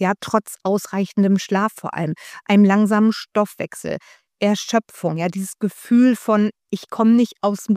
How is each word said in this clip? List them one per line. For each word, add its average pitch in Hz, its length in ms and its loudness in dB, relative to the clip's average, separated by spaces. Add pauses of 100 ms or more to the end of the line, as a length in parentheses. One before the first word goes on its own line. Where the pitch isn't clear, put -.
ja, 190 200 -2
trotz - 440 -4
ausreichendem 196 760 0
Schlaf 202 380 -2
vor - 180 -12
allem, 160 200 -4 (300)
einem 208 200 4
langsamen 208 480 4
Stoffwechsel, - 840 -6 (420)
Erschöpfung, 202 800 -2
ja, 170 100 -2
dieses 190 320 -8
Gefühl 240 560 2
von, 214 340 0 (200)
ich - 200 -8
komm 226 240 4
nicht 240 260 2
aus 202 240 -4
dem 208 120 -2